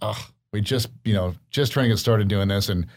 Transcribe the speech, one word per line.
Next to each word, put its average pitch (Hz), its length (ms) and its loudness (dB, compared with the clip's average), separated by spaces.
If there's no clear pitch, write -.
"Ugh, 107 140 -4
we 107 80 -2
just, 113 280 -2
you 110 100 2
know, 90 200 0
just 139 220 0
trying 135 120 2
to 120 40 4
get 110 100 2
started 104 300 2
doing 98 200 2
this." 98 200 0
And 90 180 -2